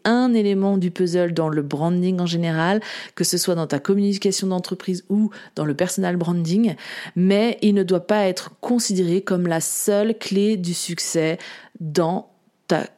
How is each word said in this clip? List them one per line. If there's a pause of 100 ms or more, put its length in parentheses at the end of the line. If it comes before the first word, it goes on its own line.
un
élément
du
puzzle
dans
le
branding
en
général, (340)
que
ce
soit
dans
ta
communication
d'entreprise
ou (240)
dans
le
personal
branding, (400)
mais
il
ne
doit
pas
être (100)
considéré
comme
la
seule
clé
du
succès (420)
dans (380)
ta (120)